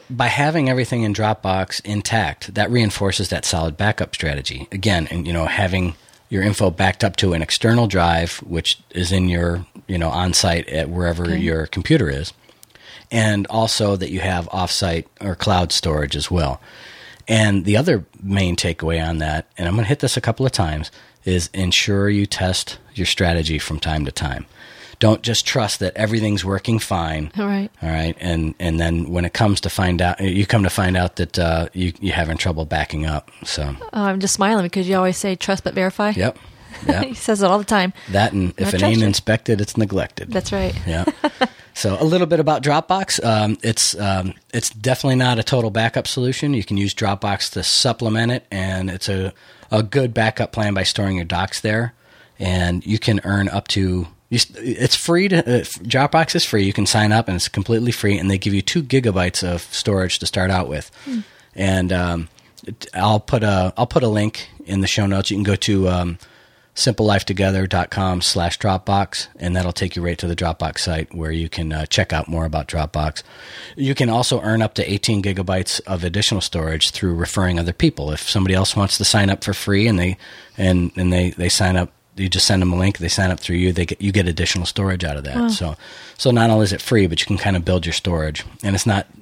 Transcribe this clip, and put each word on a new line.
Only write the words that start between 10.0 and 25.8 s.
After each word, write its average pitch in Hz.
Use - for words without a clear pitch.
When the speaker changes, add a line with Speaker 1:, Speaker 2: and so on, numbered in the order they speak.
Speaker 1:
on-site 85
at 76
wherever 87
Speaker 2:
Okay. 85
Speaker 1:
your 80
computer 107
is, 69
and 107
also 110
that 87
you 90
have 90
off-site 87
or 98
cloud 90
storage 76
as 73
well. 76
And 104
the 104
other 131
main 95
takeaway 82
on 80
that, 76
and 90
I'm 92
gonna 113
hit 139
this -
a 120
couple 117
of 123
times, 78
is 90
ensure 98
you 101
test -
your 92
strategy 82
from 76
time 78
to 71
time. -
Don't 107
just -
trust 113